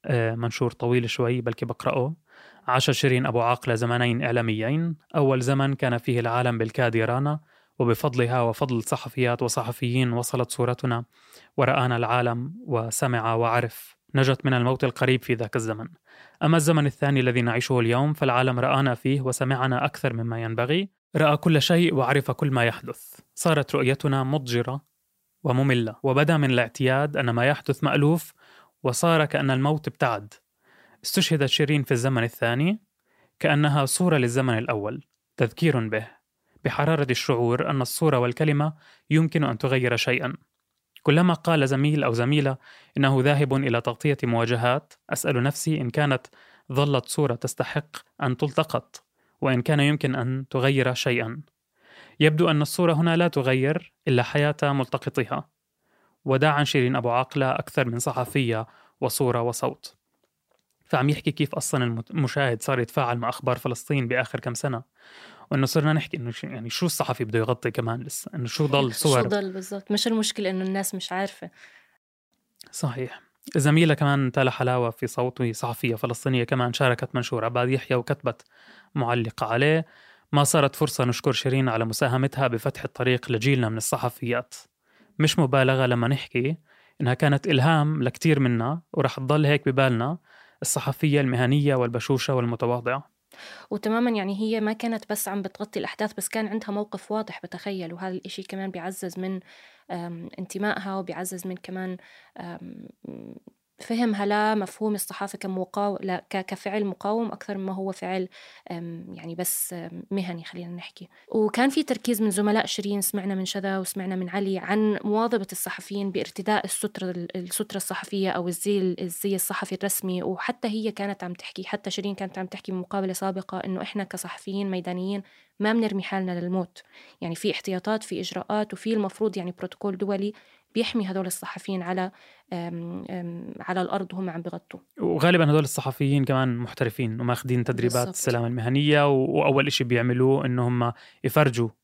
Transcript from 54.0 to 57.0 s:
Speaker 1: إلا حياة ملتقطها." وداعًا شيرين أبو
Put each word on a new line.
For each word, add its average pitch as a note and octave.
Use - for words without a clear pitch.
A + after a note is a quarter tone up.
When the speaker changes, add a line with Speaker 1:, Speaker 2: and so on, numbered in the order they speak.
Speaker 1:
إلا A#2+
حياة D3
ملتقطها." C#3
وداعًا C#3+
شيرين C3
أبو A#2+